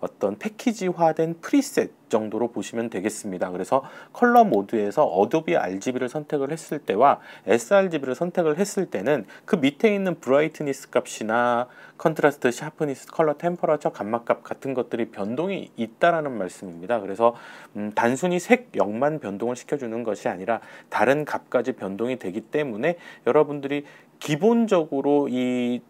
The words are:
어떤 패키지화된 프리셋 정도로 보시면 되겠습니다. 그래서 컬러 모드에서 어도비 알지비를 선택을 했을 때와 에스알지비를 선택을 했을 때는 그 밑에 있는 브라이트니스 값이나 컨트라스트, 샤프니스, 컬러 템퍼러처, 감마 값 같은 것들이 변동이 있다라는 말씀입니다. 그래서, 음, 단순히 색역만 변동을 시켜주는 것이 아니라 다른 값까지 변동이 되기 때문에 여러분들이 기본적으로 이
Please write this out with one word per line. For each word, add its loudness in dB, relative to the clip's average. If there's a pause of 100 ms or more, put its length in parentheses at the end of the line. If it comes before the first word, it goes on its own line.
어떤 -4
패키지화된 -2
프리셋 0 (180)
정도로 0
보시면 -6
되겠습니다. -4
그래서 0 (300)
컬러 6
모드에서 2
어도비 2
알지비를 -2
선택을 -4
했을 -8
때와 4 (260)
에스알지비를 2
선택을 0
했을 -2
때는 0 (220)
그 0
밑에 2
있는 -2
브라이트니스 0
값이나 0 (280)
컨트라스트, 2
샤프니스, -6
컬러 0
템퍼러처, -2
감마 -6
값 -2
같은 -8
것들이 -4
변동이 -6
있다라는 0
말씀입니다. -6
그래서, 2 (420)
음, -6
단순히 0
색역만 0
변동을 -4
시켜주는 -6
것이 -4
아니라 -4 (300)
다른 2
값까지 -2
변동이 -4
되기 -6
때문에 -2 (300)
여러분들이 2 (340)
기본적으로 2
이 -2